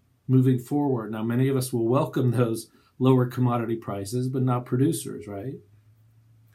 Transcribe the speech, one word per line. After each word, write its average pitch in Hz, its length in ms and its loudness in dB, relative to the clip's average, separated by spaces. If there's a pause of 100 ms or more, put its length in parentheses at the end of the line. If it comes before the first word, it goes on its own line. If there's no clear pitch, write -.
(260)
moving 131 320 4
forward. 127 540 -2
Now, 110 120 -4
many 120 240 2
of 135 100 0
us 127 160 -4
will 117 120 0
welcome 127 440 2
those 113 400 0 (280)
lower 131 280 4
commodity 120 500 -2
prices, 107 540 -6
but 127 120 -4
not 127 220 0
producers, 127 640 -2
right? 101 280 -10 (1000)